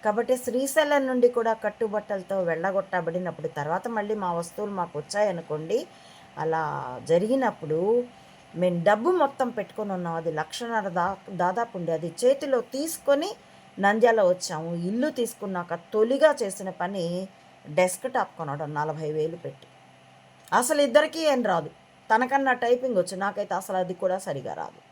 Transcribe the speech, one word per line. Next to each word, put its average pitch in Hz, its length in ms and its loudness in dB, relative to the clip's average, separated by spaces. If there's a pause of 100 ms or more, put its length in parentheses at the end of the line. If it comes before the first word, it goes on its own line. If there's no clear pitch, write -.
కాబట్టి 233 320 0
శ్రీశైలం 269 680 2
నుండి 247 200 4
కూడా 233 260 2
కట్టుబట్టలతో 208 880 -4
వెళ్ళగొట్టబడినప్పుడు 170 1040 -2
తర్వాత 151 400 -4
మళ్ళీ 214 280 -4
మా 185 180 -4
వస్తువులు 175 380 -6
మాకు 170 280 -6
వచ్చాయనుకోండి, 175 880 -2 (500)
అలా 143 720 -4
జరిగినప్పుడు 202 960 0 (520)
మేము 175 280 0
డబ్బు 214 280 4
మొత్తం 277 380 0
పెట్టుకొని 208 440 -6
ఉన్నాం. 175 220 -4
అది 165 160 -4
లక్షన్నర 208 580 -4
దా-, 185 460 -4
దాదాపు 185 420 -2
ఉండే 170 160 -2
అది 160 200 -4 (120)
చేతిలో 269 360 4
తీసుకొని 294 760 0 (440)
నంద్యాల 220 420 6
వచ్చాము. 175 540 2
ఇల్లు 208 340 0
తీసుకున్నాక 196 640 -4
తొలిగా 247 680 4
చేసిన 190 260 -6
పని 185 580 -4 (420)
డెస్క్‌టాప్ 185 680 0
కొనడం 147 360 -6
నలభై 151 380 -2
వేలు 156 240 -2
పెట్టి. - 320 -14 (840)
అసలు 247 280 4
ఇద్దరికీ 294 380 4
ఏం 285 240 2
రాదు, 170 260 0 (460)
తనకన్నా 262 380 2
టైపింగ్ 247 420 2
వచ్చు, 180 200 0
నాకైతే 196 400 -4
అసలు 190 220 -4
అది 185 160 -2
కూడా 185 240 0
సరిగా 139 360 -6
రాదు. - 280 -10 (100)